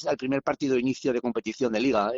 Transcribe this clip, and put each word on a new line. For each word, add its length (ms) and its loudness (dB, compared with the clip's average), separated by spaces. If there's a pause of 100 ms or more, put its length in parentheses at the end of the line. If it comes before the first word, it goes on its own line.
al 100 0
primer 260 -2
partido 320 0
de 60 4
inicio 320 0
de 80 0
competición 520 -2
de 80 0
Liga. 380 2